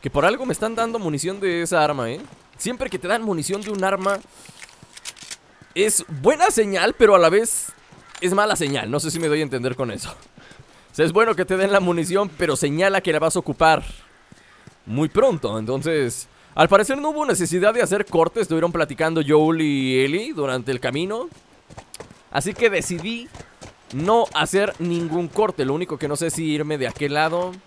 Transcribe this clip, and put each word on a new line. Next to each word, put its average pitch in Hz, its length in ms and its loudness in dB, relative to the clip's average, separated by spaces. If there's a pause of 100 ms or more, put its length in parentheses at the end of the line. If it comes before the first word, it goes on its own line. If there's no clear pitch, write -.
Que 139 80 -4
por 143 140 0
algo 240 220 2
me 247 80 -2
están 220 200 -4
dando 226 260 -4
munición 180 420 -4
de 170 220 -2
esa 165 200 2
arma, 139 260 -2
¿eh? 151 120 -8 (360)
Siempre 247 320 -6
que 185 80 -8
te 175 120 -8
dan 226 140 0
munición 190 380 -4
de 214 100 -8
un 196 120 -2
arma, 196 360 0 (1600)
es 208 300 2 (160)
buena 302 280 4
señal, 202 480 0
pero 208 160 8
a 185 60 10
la 165 80 6
vez 208 460 0 (480)
es 180 120 0
mala 208 220 2
señal. 139 340 -4
No 139 120 -2
sé 156 100 -4
si 165 80 -6
me 165 80 -2
doy 151 140 2
a - 20 0
entender 127 320 -4
con 123 160 -4
eso. - 200 -10
O - 840 -20
sea, - 80 2
es 165 80 2
bueno 220 240 4
que 180 80 -2
te 185 140 -2
den 196 160 2
la 196 80 6
munición, 180 560 0
pero 160 180 0
señala 180 460 0
que 175 100 -2
la 156 80 2
vas 156 160 0
a 180 40 0
ocupar 160 440 2 (1000)
muy 139 240 -2
pronto. 160 500 2
Entonces, 135 720 -4 (260)
al 165 140 4
parecer 214 300 4
no 294 100 -2
hubo 302 160 -2
necesidad 185 480 2
de 240 80 0
hacer 202 240 0
cortes. 170 380 0
Estuvieron 165 280 0
platicando 160 560 0
Joel 156 320 4
y 135 460 2
Ellie 196 260 -4
durante 135 400 -4
el 127 80 -4
camino. 180 480 -4 (1040)
Así 175 220 -4
que 233 160 2
decidí 196 580 -6 (680)
no 196 400 2
hacer 190 460 0
ningún 170 480 -2
corte. 180 380 0
Lo 135 100 0
único 165 240 -6
que 151 80 -4
no 147 80 -2
sé 160 160 -2
si 160 140 -4
irme 151 340 -2
de 127 80 -2
aquel 139 260 -4
lado 160 380 -2 (160)